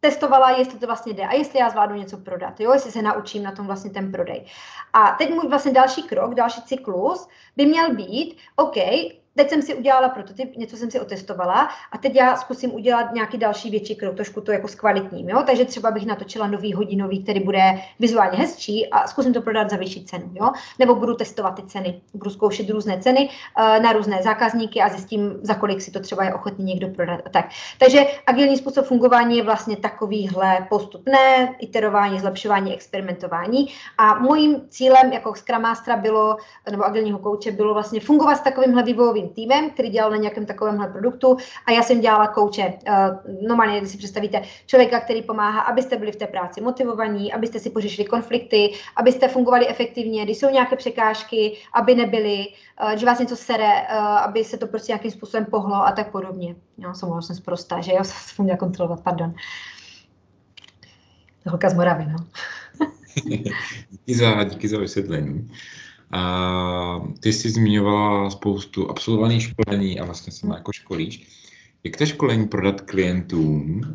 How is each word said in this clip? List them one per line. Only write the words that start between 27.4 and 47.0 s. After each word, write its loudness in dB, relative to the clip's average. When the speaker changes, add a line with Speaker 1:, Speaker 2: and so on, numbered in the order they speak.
Speaker 1:
Takže 10
agilní 4
způsob 0
fungování 4
je 2
vlastně -2
takovýhle -2
postupné 4
iterování, 0
zlepšování, -2
experimentování -4
a 6
mojím 4
cílem 6
jako -6
Scrum -4
Mastera -2
bylo, 2
nebo -2
agilního 0
kouče -4
bylo 0
vlastně -2
fungovat 4
s -6
takovýmhle 4
vývojovým 2
týmem, 0
který -4
dělal 2
na 0
nějakém -4
takovémhle -4
produktu 2
a 2
já 4
jsem 4
dělala 6
kouče, 0
eh, 2
normálně, 2
když -8
si -16
představíte, -4
člověka, 6
který -4
pomáhá, -2
abyste 0
byli -6
v -10
té -8
práci -8
motivovaní, -4